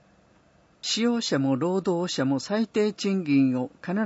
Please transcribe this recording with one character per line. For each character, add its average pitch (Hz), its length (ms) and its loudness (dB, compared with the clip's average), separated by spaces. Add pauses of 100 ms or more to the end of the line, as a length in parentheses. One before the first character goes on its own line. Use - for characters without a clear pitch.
(880)
使 - 140 -2
用 233 180 0
者 165 200 -2
も 135 160 2
労 180 260 0
働 175 320 -2
者 139 120 -2
も 135 140 0
最 214 280 -2
低 208 260 0
賃 196 300 -2
金 135 360 4
を 127 120 -6 (120)
必 175 120 -4 (100)